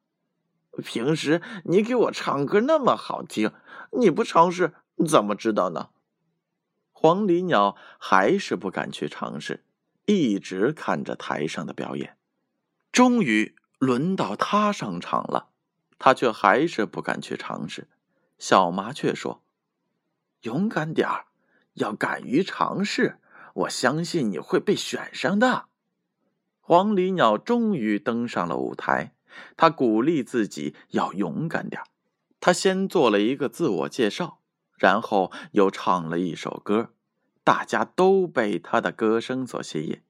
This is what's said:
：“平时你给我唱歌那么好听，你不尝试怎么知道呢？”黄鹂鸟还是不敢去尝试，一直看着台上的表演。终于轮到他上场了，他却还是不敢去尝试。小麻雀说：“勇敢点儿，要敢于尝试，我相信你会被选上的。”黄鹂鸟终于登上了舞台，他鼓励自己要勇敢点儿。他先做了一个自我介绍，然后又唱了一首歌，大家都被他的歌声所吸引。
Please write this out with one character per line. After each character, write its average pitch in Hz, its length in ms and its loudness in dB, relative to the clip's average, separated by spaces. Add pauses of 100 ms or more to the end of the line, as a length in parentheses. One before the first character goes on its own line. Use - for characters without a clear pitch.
(840)
：“平 139 280 -2
时 156 280 0 (240)
你 190 180 4
给 240 120 -2
我 208 160 2
唱 - 340 -2
歌 196 160 2
那 311 180 2
么 175 160 4
好 - 260 -8
听， - 300 -2 (480)
你 226 100 6
不 160 140 0
尝 180 260 4
试 170 240 -2 (320)
怎 151 200 6
么 104 100 -2
知 113 160 0
道 92 200 0
呢？” 73 180 -8 (1040)
黄 185 340 2
鹂 175 140 2
鸟 104 340 2 (240)
还 104 380 2
是 - 180 -4
不 92 160 -6
敢 - 180 -6
去 - 200 -8
尝 65 320 -10
试， - 240 -10 (400)
一 135 340 2
直 98 320 0
看 90 320 -4
着 62 100 -6
台 - 320 -6
上 - 200 -6
的 - 80 -12
表 69 240 -8
演。 - 180 -10 (800)
终 247 280 6
于 107 320 0 (260)
轮 131 360 0
到 104 220 -4
他 208 340 0
上 170 300 -8
场 - 280 -4
了， - 200 -6 (500)
他 135 140 6
却 123 180 2
还 107 340 4
是 113 200 -2
不 85 160 -8
敢 - 200 -4
去 - 140 -10
尝 - 320 -10
试。 - 220 -14 (480)
小 95 340 4
麻 98 220 -6
雀 90 200 -2
说 - 280 -8 (1000)
：“勇 160 260 -2
敢 160 240 -4
点 - 140 2
儿， - 180 -6 (480)
要 120 200 -4
敢 - 300 -6
于 135 180 0
尝 - 440 -4
试， - 340 -2 (340)
我 82 160 -4
相 143 340 -4
信 151 280 -4
你 78 80 -6
会 - 220 -2
被 208 120 -2
选 - 400 -8
上 185 240 -2
的。” 247 280 0 (960)
黄 196 340 4
鹂 185 160 2
鸟 120 260 4
终 226 380 0
于 107 240 0
登 120 260 -2
上 104 220 -4
了 73 80 -2
舞 64 180 -4
台， - 400 -2 (440)
他 165 120 6
鼓 113 320 2
励 143 220 2
自 110 240 0
己 73 260 -8 (180)
要 - 200 -2
勇 160 380 -4
敢 - 200 -6
点 - 120 -10
儿。 - 60 -16 (520)
他 180 140 2
先 190 340 0
做 147 220 4
了 104 100 4
一 117 160 2
个 135 140 -4
自 165 180 -2
我 78 220 -2
介 110 200 0
绍， - 300 -8 (380)
然 101 240 4
后 95 300 -2 (200)
又 98 180 4
唱 90 400 -2
了 82 80 -2
一 87 160 -2
首 - 300 -10
歌， 107 300 -2 (500)
大 - 220 2
家 - 180 0
都 190 420 2
被 110 320 -2
他 117 220 -2
的 95 120 -2
歌 113 280 0
声 131 260 -6
所 - 160 -8
吸 78 220 -6
引。 - 260 -8